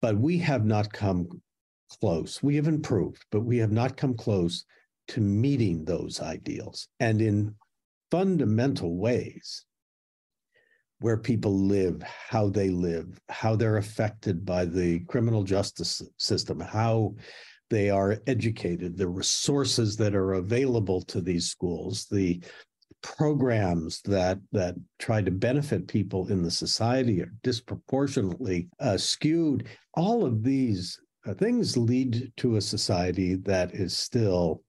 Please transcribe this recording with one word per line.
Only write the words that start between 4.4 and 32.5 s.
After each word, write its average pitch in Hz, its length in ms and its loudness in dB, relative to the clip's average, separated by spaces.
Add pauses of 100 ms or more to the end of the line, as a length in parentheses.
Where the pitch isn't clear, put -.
to - 120 -4
meeting 104 640 2
those - 360 -4
ideals. - 680 -10 (120)
And 110 220 2
in 104 320 2 (560)
fundamental 131 840 2
ways, - 680 -2 (1300)
where 113 180 0
people 110 420 0
live, 95 440 2
how 104 480 -2
they 98 180 2
live, 87 500 -2 (120)
how 113 260 0
they're 107 220 2
affected 104 680 -4
by 90 220 0
the 87 340 0
criminal 113 440 0
justice 95 580 -2 (160)
system, - 420 -2
how 110 540 0 (560)
they 101 180 2
are 98 380 2
educated, 90 720 -2
the 92 120 -2
resources 117 880 0
that 104 180 0
are 95 200 2
available 107 680 0
to - 180 -6
these 87 300 -2
schools, 87 600 -6
the 92 320 2 (640)
programs 110 960 0
that, 95 360 2 (140)
that 90 220 0 (240)
try 110 240 0
to 92 80 0
benefit 117 560 0
people 95 420 -2
in 92 140 2
the 85 80 0
society 117 720 0
are - 100 -10 (100)
disproportionately, 113 1300 -2 (120)
uh, 117 160 2
skewed. 151 720 0 (260)
All 208 300 2
of 110 180 0
these, 117 580 0 (240)
uh, 104 100 -6
things 226 420 0
lead 120 640 2
to 117 180 2